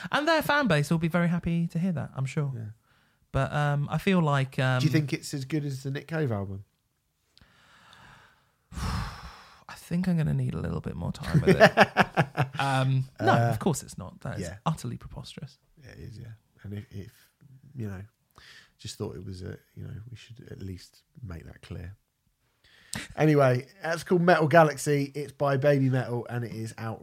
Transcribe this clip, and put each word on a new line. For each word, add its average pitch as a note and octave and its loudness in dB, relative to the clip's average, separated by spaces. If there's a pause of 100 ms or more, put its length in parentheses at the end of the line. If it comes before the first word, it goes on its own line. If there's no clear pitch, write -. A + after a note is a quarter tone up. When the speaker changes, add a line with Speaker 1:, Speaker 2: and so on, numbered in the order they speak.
(120)
Speaker 1:
And D4 0
their D#4+ 4
fan C#4+ 2
base D3 2
will E3 2
be E3 0
very E3+ 2
happy E3+ 0
to F3 -6
hear F#3 0
that, C#3 -6
I'm C3 -2
sure. C#3 -4
Speaker 2:
Yeah. A2+ -10 (680)
Speaker 1:
But, C3+ -2
um, D3 0
I D#3 -2
feel F#3 4
like, C#3+ 0
um, C3 2
Speaker 2:
Do C3 4
you - 2
think D3+ 2
it's - -6
as C#3 -6
good D3 -2
as C3+ -6
the C#3 -6
Nick C#3 -8
Cave D#3+ -2
album? G2 -4
Speaker 1:
<sighs> - -20 (2000)
I - -8
think F3 -4
I'm F3 4
gonna D3+ 2
need C3 -2
a E2 -4
little E2 -4
bit - -8
more - -4
time - -2
with - 8
it. G#3+ 10
Speaker 2:
<laughs> - 4 (360)
Speaker 1:
Um, C3 2 (120)
no, A2 4
Speaker 2:
Uh, A#2 4
Speaker 1:
of A2 -2
course - -2
it's - -16
not. - -14
That - -10
is G2 -6
Speaker 2:
yeah. F2 -8
Speaker 1:
utterly B2 -4
preposterous. - -16 (240)
Speaker 2:
Yeah, A#2 -20
it - -20
is, - -16
yeah. C3 -16 (360)
And G2+ -14
if, G#2 -10
if, G2+ -14 (640)
you A#2 -8
know, F#2+ -10 (800)
just - -14
thought F#2 -8
it E2+ -14
was F#2+ -12
a, G2 -12 (180)
you G#2 -16
know, G2 -14 (180)
we A#2 -16
should - -20
at - -16
least F#2+ -14 (240)
make F2 -12
that - -20
clear. F2+ -12 (1200)
Anyway, C3+ 4 (160)
that's E3 -4
called F3 2
Metal E3 6
Galaxy. C#3+ 4
It's D3 -8
by C#3 2
Baby C#3 4
Metal, A#2+ -2
and A#2+ -4
it G#2 -8
is A2 -8
out A2 -8